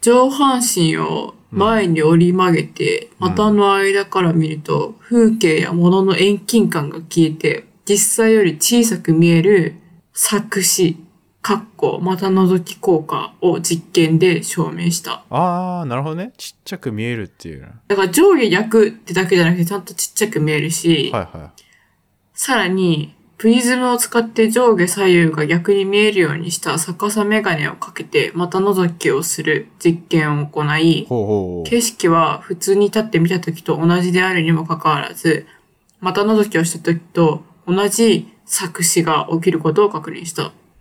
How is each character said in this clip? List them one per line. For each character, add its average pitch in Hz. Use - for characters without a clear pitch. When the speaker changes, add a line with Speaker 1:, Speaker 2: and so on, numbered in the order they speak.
Speaker 1:
上 254
半 269
身 160
を 156
前 214
に 156
折 170
り 180
曲 185
げ 151
て、 -
Speaker 2:
う 185
ん。 180
Speaker 1:
股 208
の 202
間 196
か 190
ら 170
見 160
る 156
と、 151
風 226
景 165
や -
物 180
の 190
遠 202
近 214
感 151
が 160
消 165
え 156
て、 156
実 202
際 220
よ 214
り 156
小 233
さ 214
く 165
見 165
え 165
る 185
錯 208
視、 175
か 202
っ 220
こ、 -
股 185
覗 185
き -
効 160
果 -
を 175
実 170
験 160
で 170
証 160
明 170
し 170
た。 -
Speaker 2:
あ 180
ー、 -
な 120
る 135
ほ 156
ど 156
ね。 196
ち -
っ -
ち -
ゃ 185
く 135
見 110
え 120
る 110
っ 90
て -
い 78
う。 65
Speaker 1:
だ 202
か 196
ら 190
上 339
下 247
逆 214
っ -
て -
だ 185
け 185
じ 175
ゃ 170
な 165
く 180
て、 175
ち 170
ゃ 202
ん 185
と -
ち -
っ -
ち -
ゃ -
く 196
見 151
え 151
る 156
し、 165
Speaker 2:
は 113
い 90
は 76
い。 73
Speaker 1:
さ -
ら 196
に、 175
プ 220
リ 240
ズ 247
ム 247
を 240
使 233
っ 226
て 226
上 233
下 180
左 196
右 175
が 151
逆 170
に 196
見 196
え 214
る 202
よ 156
う 151
に 170
し -
た 147
逆 180
さ 214
メ 214
ガ 190
ネ 147
を 180
か -
け 170
て、 143
股 175
覗 190
き 160
を 147
す -
る 156
実 170
験 151
を 147
行 151
い、 160
Speaker 2:
ほ 120
う -
ほ -
う -
ほ 92
う。 -
Speaker 1:
景 233
色 -
は 165
普 -
通 196
に 202
立 208
っ 220
て 175
見 165
た 180
時 165
と 151
同 170
じ 180
で 180
あ 185
る 175
に 160
も 160
か 165
か 156
わ 147
ら -
ず、 -
股 185
覗 214
き -
を 165
し 165
た 165
時 170
と 156
同 196
じ 202
錯 -
視 170
が 156
起 165
き 175
る 165
こ 156
と 208
を 202
確 160
認 151
し 165
た。 -